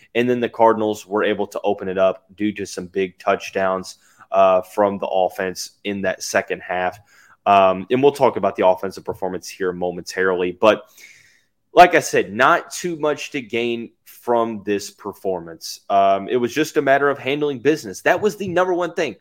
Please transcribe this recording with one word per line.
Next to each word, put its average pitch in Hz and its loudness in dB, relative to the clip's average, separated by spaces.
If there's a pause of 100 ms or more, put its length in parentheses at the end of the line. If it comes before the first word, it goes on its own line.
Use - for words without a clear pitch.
(140)
And 123 0
then 123 0
the 117 -2
Cardinals 107 2
were 98 -2
able 101 -2
to - -10
open 101 -4
it 92 -6
up 95 2 (120)
due 104 -2
to 98 -10
some 92 -10
big 92 -6
touchdowns, 95 -4 (340)
uh, 95 4
from 98 -2
the - -6
offense 92 -4 (120)
in 101 -6
that 92 -4
second 92 -4
half. 92 -4 (480)
Um, 95 4
and 127 2
we'll 139 6
talk 131 2
about 98 -2
the 98 2
offensive 92 0
performance 92 -8
here 92 -6
momentarily. 90 -2
But 104 2 (880)
like 175 8
I 151 4
said, 104 0
not 131 2
too 170 -8
much 147 -4
to 143 -6
gain 117 -4 (140)
from 113 -2
this 101 -4
performance. 90 -10
Um, 98 2
it 127 0
was 120 -2
just 151 -2
a 151 4
matter 139 2
of 131 -2
handling 139 -4
business. 135 -2
That 170 2
was 208 -2
the 202 -8
number 180 0
one 170 -4
thing. 135 -4